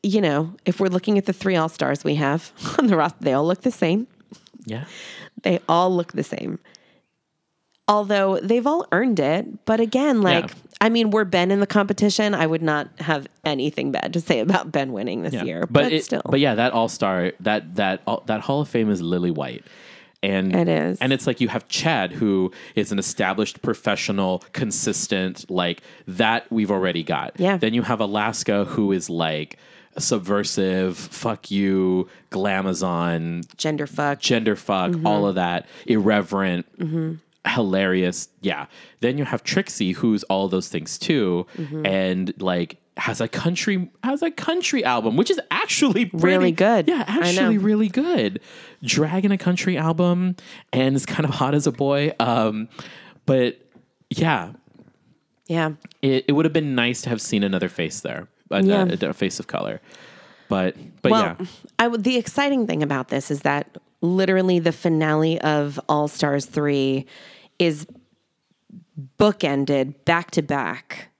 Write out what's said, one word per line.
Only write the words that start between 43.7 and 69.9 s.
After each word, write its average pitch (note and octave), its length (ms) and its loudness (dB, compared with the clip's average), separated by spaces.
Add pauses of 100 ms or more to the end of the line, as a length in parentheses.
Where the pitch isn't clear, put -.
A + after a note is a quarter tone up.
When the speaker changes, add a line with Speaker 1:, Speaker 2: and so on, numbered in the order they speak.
Speaker 2:
has C#4 200 -2
a E4+ 80 0
country E4 520 -2
album, C3 340 2
which B3+ 140 2
is F4 80 -2 (120)
actually B3 560 2
pretty E3+ 180 -2
Speaker 1:
Really F3+ 260 6
good. F#3 380 4
Speaker 2:
Yeah, D#4 180 0
Speaker 1:
I A3 140 0
know. E4+ 60 2 (160)
Speaker 2:
actually A3 160 4
really G#3+ 300 2
good. G#3+ 520 0 (420)
Dragging E3+ 500 2
a F#3+ 60 0
country F3+ 380 0
album F3 580 2 (380)
and C3 240 2
is C3 80 0
kind - 220 -2
of C3 80 -2
hot C#3 200 0
as D3 120 2
a C#3+ 60 2
boy. C#3+ 480 0
Um, A2+ 480 0 (580)
but B2+ 320 2 (500)
yeah. C#3 440 -2 (920)
Speaker 1:
Yeah. E3 260 -2 (280)
Speaker 2:
It, C3+ 260 0
it C#3+ 60 0
would D#3 140 4
have D#3 80 0
been D3+ 200 0
nice A#2+ 280 0
to - 80 -6
have A2 100 -2
seen G2+ 240 0
another F#2+ 240 0
face E2 320 -6
there, - 280 -10 (220)
a, G2 140 2
Speaker 1:
Yeah. G2 220 4 (160)
Speaker 2:
a, D#2 80 -2
a - 20 -6
face - 260 -4
of - 80 -10
color. - 360 -8 (640)
But, F#2 260 0 (280)
but - 100 6
Speaker 1:
Well, A3 260 2
Speaker 2:
yeah. F#3 80 -8 (320)
Speaker 1:
I A3+ 60 6
w-, A#3 180 0
the B3+ 140 2
exciting C4+ 500 0
thing D#3 160 0
about C#3 260 0
this - 220 -2
is C#3+ 120 -2
that C#3+ 340 -2 (240)
literally F#3 580 4
the E3 140 2
finale D#3+ 720 2
of D3 440 0
All D3 220 2
Stars C#3+ 380 0
three C3+ 580 0 (540)
is D#3 280 0 (1300)
bookended C#3 760 2 (100)